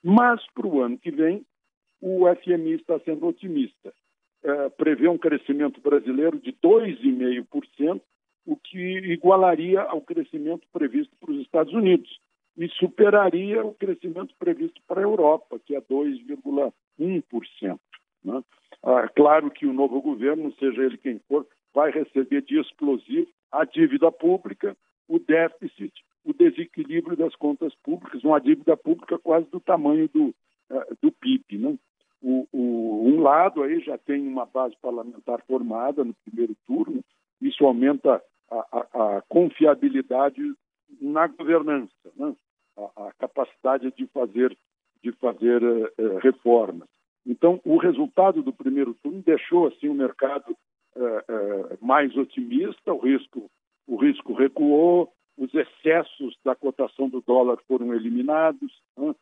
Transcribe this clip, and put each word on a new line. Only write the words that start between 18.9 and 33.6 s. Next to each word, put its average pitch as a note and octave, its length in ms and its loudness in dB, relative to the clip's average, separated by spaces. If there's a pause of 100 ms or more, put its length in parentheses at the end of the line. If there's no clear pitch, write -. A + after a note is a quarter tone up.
claro D3+ 340 6
que D3 160 -8
o C3+ 80 0
novo C3+ 280 0
governo, C#3+ 580 -4
seja C3+ 240 -2
ele B2+ 140 -2
quem A#2+ 200 -8 (120)
for, C#3+ 180 -2 (260)
vai - 180 2
receber - 500 -2
de - 180 -2
explosivo - 680 -4 (240)
a D3 120 0
dívida D3+ 480 2
pública, F#3 640 -4 (320)
o E3 100 -2
déficit, E3 760 -2 (320)
o - 80 -6
desequilíbrio E3 840 0
das D#3 200 -2
contas D3 400 -4
públicas, - 480 -10
uma D3+ 160 4
dívida D3+ 360 2
pública E3+ 420 -4
quase E3 320 0
do F3+ 100 -10
tamanho D#3 500 2
do, D3 260 0 (340)
eh, - 180 -6 (140)
do D#4 100 4
pib, - 320 -2 (140)
né? C4+ 200 -4 (440)
O, C3 300 -2
o, A#2 560 -2
um D3+ 140 4
lado D3+ 420 4